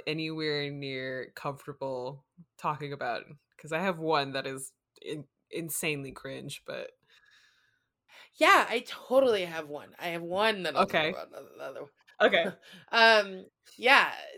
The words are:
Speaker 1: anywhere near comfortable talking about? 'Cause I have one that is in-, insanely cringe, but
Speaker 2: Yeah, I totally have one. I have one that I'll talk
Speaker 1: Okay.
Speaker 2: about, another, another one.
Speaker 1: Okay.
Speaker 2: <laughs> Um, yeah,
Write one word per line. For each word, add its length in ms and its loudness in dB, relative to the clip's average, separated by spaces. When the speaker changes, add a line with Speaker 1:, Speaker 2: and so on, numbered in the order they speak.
Speaker 1:
anywhere 640 -4
near 640 -8
comfortable 880 -8
talking 340 -4
about? 320 -6
'Cause 140 -12
I 80 -2
have 180 -2
one 340 0
that 140 -4
is 260 -10
in-, 260 -10
insanely 600 -4
cringe, 540 -12
but 260 -10
Speaker 2:
Yeah, 320 6
I 180 -2
totally 580 2
have 240 -8
one. 300 -14
I 100 -6
have 140 -6
one 420 0
that 120 -2
I'll 100 4
talk 180 2
Speaker 1:
Okay. 100 -2
Speaker 2:
about, 140 -12
another, 260 -18
another 280 -12
one. 80 -16
Speaker 1:
Okay. 320 4
Speaker 2:
<laughs> 60 -16
Um, 540 6
yeah, 380 6